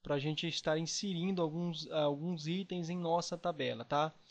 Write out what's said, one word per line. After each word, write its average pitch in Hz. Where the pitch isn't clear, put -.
pra 147
gente 151
estar 156
inserindo 180
alguns, 165
alguns 151
itens 180
em 180
nossa 170
tabela, 160
tá? 151